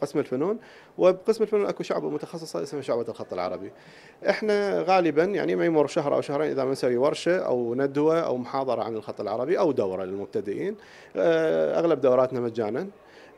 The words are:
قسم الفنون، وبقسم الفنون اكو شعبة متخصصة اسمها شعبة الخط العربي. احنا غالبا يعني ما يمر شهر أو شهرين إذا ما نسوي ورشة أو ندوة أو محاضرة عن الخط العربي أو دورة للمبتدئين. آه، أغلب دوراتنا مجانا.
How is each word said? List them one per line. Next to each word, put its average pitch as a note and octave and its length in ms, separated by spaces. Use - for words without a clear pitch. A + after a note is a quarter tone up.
قسم D3 180
الفنون، D#3+ 400
وبقسم F#3 440
الفنون G#3 240
اكو F#3+ 160
شعبة E3 280
متخصصة E3 520
اسمها D3 200
شعبة A#2+ 260
الخط A2 240
العربي. F#2 400
احنا G3+ 580
غالبا E3+ 380
يعني F3+ 320
ما F3 80
يمر D#3 220
شهر C#3+ 280
أو C3 60
شهرين C#3+ 300
إذا C3+ 140
ما C3+ 80
نسوي B2+ 240
ورشة D#3+ 420
أو A#2+ 360
ندوة D3 460
أو C3 160
محاضرة B2 460
عن A2+ 140
الخط G#2+ 240
العربي A#2 380
أو E3 140
دورة F#2+ 320
للمبتدئين. G2+ 720
آه، D#3+ 640
أغلب E3 220
دوراتنا B2+ 400
مجانا. A#2+ 480